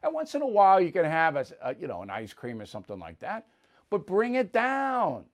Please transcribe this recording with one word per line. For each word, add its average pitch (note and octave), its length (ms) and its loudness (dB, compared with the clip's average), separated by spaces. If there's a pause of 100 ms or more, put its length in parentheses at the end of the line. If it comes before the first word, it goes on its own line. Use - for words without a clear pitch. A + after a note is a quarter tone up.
And D#4 100 -2
once D#4 220 -6
in C#4+ 60 -2
a C#4+ 60 -2
while, G3 320 8
you F3 140 2
can F3 100 2
have D#3+ 320 2
a, C3+ 100 -2 (160)
a, C3 140 -6
you D3+ 120 -12
know, F#2 140 -8
an G2+ 80 -12
ice G#2 220 -8
cream A#2+ 300 -12
or G#2 40 -14
something G2+ 320 -14
like E2+ 220 -16
that, G#3+ 260 -10 (440)
but G3+ 180 -4
bring A3+ 280 0
it B3 180 -2
down. B3 800 -2